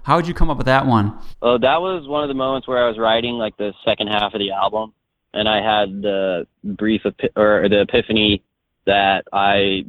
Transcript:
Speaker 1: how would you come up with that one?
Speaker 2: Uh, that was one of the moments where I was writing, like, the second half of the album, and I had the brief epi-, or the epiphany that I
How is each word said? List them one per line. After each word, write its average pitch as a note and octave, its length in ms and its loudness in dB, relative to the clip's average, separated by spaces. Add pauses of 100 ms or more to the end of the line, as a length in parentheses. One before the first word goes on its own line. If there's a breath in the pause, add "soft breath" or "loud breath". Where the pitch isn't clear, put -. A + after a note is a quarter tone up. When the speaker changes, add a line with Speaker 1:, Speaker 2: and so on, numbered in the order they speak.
Speaker 1:
how C#3 120 2
would E3+ 120 0
you F3 60 -4
come - 160 4
up C#3+ 80 -4
with - 80 -2
that C3+ 200 4
one? G#2+ 260 2 (300 loud breath)
Speaker 2:
Uh, A#2+ 160 4
that C3+ 220 2
was F3+ 260 -6
one D3 160 -4
of D3 60 -4
the C#3 60 -4
moments C3+ 340 -4
where B2 160 0
I - 40 2
was A2 100 -6
writing, A2+ 360 0
like, A2 220 -6
the G#2 160 -6 (120)
second G#2+ 240 0
half G#2 260 -2
of A2 40 -4
the G2+ 140 -4
album, G2+ 400 -4 (420)
and G#2+ 140 -2
I G#2+ 140 2
had G#2 400 0
the F#2+ 440 -2 (160)
brief G#2 420 -2
epi-, - 320 -4
or G#2 320 4
the G2+ 120 2
epiphany G#2+ 640 0 (420)
that G2 480 2
I G2 560 0